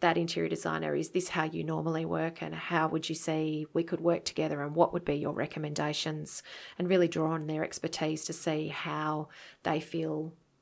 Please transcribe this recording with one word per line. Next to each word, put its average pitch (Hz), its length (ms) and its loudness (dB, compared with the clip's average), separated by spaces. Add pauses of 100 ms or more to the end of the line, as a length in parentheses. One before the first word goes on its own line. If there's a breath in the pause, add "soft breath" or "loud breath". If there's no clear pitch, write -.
that 170 160 6
interior 165 320 2
designer, 160 460 -2
"Is 160 160 -2
this 185 180 0
how 160 160 2
you 160 180 -4
normally 160 400 0
work, 165 380 -2
and 160 120 -6
how 160 360 2
would 160 180 0
you 160 80 -2
see 156 580 0
we 165 100 4
could 165 180 -2
work 170 240 4
together, 151 360 -2
and 147 140 -4
what 170 160 6
would 170 140 -2
be 147 100 2
your 147 160 0
recommendations?" 151 1120 -2 (340 loud breath)
And 180 120 0
really 180 180 8
draw 160 240 2
on 156 160 -2
their 156 160 0
expertise 156 640 -2
to 160 80 -4
see 156 340 0
how 151 640 -2 (340 loud breath)
they 160 160 2
feel, 160 540 -4 (280)